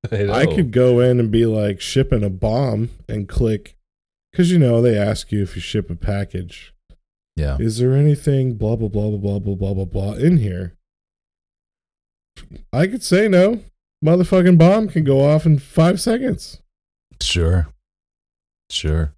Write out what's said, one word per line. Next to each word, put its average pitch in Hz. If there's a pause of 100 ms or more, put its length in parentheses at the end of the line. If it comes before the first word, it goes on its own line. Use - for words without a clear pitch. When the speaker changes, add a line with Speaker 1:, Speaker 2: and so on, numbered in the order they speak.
Speaker 1:
I 104
know. 101
Speaker 2:
I 131
could 156
go 123
in 123
and 113
be, 113
like, 104
shipping 131
a 101
bomb 110 (180)
and 104
click, - (580)
'cause, 175
you 180
know, 117
they 117
ask 101
you 101
if -
you 87
ship 101
a 87
package. 95 (640)
Speaker 1:
Yeah. 71
Speaker 2:
"Is 110
there 127
anything 139
blah, 107
blah, 110
blah, 104
blah, 104
blah, 101
blah, 98
blah, 98
blah, 95
blah 101
in 156
here?" 92 (2000)
I 160
could 233
say 202
no. 202 (440)
Motherfucking 180
bomb 196
can 156
go 135
off 151
in 151
five 165
seconds. 240 (600)
Speaker 1:
Sure. 85 (1000)
Sure. 78